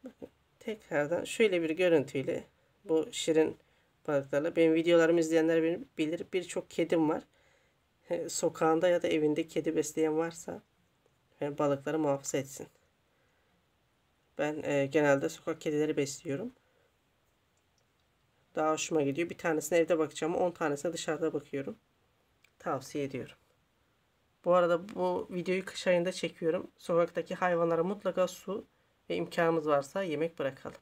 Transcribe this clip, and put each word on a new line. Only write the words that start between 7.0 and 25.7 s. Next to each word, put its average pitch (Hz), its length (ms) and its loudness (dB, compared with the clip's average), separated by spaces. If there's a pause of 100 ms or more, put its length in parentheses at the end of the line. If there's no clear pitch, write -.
var. 175 140 -2 (840)
E, 170 200 -4
sokağında 165 600 2
ya 175 120 2
da 175 60 -2
evinde 156 400 0
kedi 160 280 -4
besleyen 156 420 -2
varsa, 165 440 -6 (800)
e, 143 160 -6
balıkları 147 420 0
muhafaza 143 380 -2
etsin. - 300 -8 (1700)
Ben, 151 260 -4
e, 139 220 0
genelde 143 440 2
sokak - 320 -8
kedileri 151 360 0
besliyorum. 147 560 -6 (2000)
Daha 156 160 0
hoşuma 156 300 0
gidiyor. 143 280 -2
Bir - 80 -10
tanesine 165 400 0
evde 165 220 4
bakacağım, 156 360 -2
on 180 160 2
tanesine 165 420 -2
dışarıda 160 400 -4
bakıyorum. 143 440 -8 (840)
Tavsiye 143 440 -6
ediyorum. 135 320 -10 (1120)
Bu 175 80 4
arada 175 420 4
bu 180 360 -2
videoyu 185 340 -4
kış - 220 -6